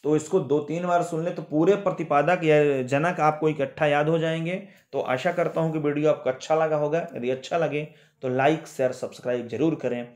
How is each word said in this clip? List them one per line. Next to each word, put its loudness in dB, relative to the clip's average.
तो 2
इसको 0
दो 0
तीन -4
बार 2
सुन -4
ले -2
तो -8
पूरे 4
प्रतिपादक 2
या 4
जनक 0
आपको 2
इकट्ठा -2
याद 2
हो 2
जाएंगे। -4
तो -2
आशा -2
करता -2
हूं 0
कि -2
वीडियो 0
आपको 0
अच्छा -2
लगा 2
होगा। 0
यदि -4
अच्छा -4
लगे -2
तो -4
लाइक, 2
शेयर, -2
सब्सक्राइब -6
जरूर 0
करें। -6